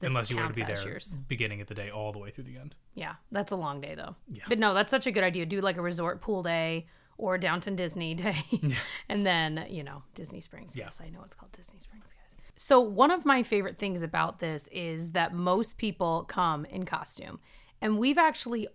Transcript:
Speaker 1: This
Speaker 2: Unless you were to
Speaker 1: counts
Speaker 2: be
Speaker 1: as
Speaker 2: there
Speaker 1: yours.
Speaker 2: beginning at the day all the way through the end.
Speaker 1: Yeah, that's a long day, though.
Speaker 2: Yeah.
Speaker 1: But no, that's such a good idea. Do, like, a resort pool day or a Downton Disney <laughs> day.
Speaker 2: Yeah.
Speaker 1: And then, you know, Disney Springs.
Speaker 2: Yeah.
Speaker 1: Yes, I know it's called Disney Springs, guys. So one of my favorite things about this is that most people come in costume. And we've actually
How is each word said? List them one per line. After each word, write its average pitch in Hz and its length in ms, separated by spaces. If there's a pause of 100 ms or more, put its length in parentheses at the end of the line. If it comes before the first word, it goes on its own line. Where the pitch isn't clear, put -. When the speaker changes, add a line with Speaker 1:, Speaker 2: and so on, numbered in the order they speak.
Speaker 1:
This 180 80
Speaker 2:
Unless 120 220
you 120 60
were 113 60
to 110 40
Speaker 1:
counts 110 120
Speaker 2:
be 113 40
Speaker 1:
as 101 220
Speaker 2:
there 95 80
Speaker 1:
yours. - 240 (120)
Speaker 2:
beginning 110 320
at 101 60
the 107 80
day 101 160
all 107 220
the 104 60
way 101 120
through 131 140
the 127 120
end. 139 180 (200)
Speaker 1:
Yeah, 156 220 (140)
that's 202 220
a 196 40
long 143 260
day, 151 120
though. 156 220 (160)
Speaker 2:
Yeah. 107 160
Speaker 1:
But 226 100
no, 208 140
that's 196 180
such 262 160
a 254 60
good 190 120
idea. 180 200
Do, 196 160
like, 185 160
a 180 60
resort 175 400
pool 196 200
day 165 440 (320)
or 185 160
a 180 60
Downton 180 360
Disney 165 380
<laughs> - 0
day. 165 360
Speaker 2:
Yeah. 143 260 (340)
Speaker 1:
And 202 160
then, 160 420
you 170 140
know, 143 220 (100)
Disney 165 260
Springs. - 360
Speaker 2:
Yeah. 107 80
Speaker 1:
Yes, - 200
I 82 60
know 85 140
it's 185 100
called - 180
Disney 185 260
Springs, - 280
guys. - 100 (400)
So 262 240
one 226 300
of 349 160
my 262 160
favorite 196 360
things 190 220
about 165 380
this 156 340
is 165 400
that 175 220
most 180 420
people 170 480
come 160 420
in 185 200
costume. - 520 (440)
And 214 160
we've 269 200
actually 247 560